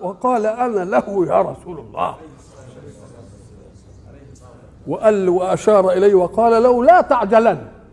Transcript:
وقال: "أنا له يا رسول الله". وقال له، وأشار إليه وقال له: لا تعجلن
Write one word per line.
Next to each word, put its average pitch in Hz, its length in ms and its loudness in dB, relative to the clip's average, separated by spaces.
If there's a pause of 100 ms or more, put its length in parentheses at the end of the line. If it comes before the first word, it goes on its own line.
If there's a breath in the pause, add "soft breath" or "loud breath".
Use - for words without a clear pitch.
وقال: 214 440 -4
"أنا 220 380 -4
له 202 420 -2
يا 185 160 0
رسول 156 360 -10
الله". 104 360 -10 (2750)
وقال 196 400 0
له، 175 60 2
وأشار 185 600 0
إليه 196 220 2
وقال 226 480 2
له: 247 220 2
لا 339 160 6
تعجلن 220 680 0 (260)